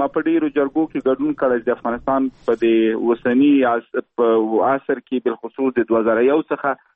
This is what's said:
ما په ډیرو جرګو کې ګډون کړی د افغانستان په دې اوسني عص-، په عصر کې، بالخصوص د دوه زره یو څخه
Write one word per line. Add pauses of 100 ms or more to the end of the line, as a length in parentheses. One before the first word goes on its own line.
ما
په
ډیرو
جرګو
کې
ګډون
کړی
د
افغانستان (180)
په
دې (300)
اوسني (120)
عص-، (140)
په (400)
عصر
کې،
بالخصوص
د
دوه
زره
یو
څخه (260)